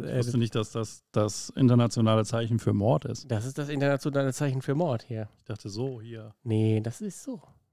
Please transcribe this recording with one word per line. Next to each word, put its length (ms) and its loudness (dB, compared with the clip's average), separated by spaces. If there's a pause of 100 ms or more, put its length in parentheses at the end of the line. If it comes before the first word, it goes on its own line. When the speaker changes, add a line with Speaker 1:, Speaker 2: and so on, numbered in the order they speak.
(120)
Speaker 1:
Ich 140 -2
wusste 120 0
Speaker 2:
äh, 20 4
Speaker 1:
nicht, 160 0
dass 160 -2
das 400 -8
das 380 0
internationale 760 4
Zeichen 320 0
für 160 0
Mord 320 2
ist. 240 -8
Speaker 2:
Das 160 -2
ist 140 -10
das 100 -6
internationale 640 0
Zeichen 300 -2
für 100 -2
Mord 300 0
hier. 340 -8
Speaker 1:
Ich 60 -20
dachte 260 -10
so, 320 -6
hier. 320 -16 (100)
Speaker 2:
Nee, 380 4
das 200 -6
ist 220 -10
so. 180 -10 (320)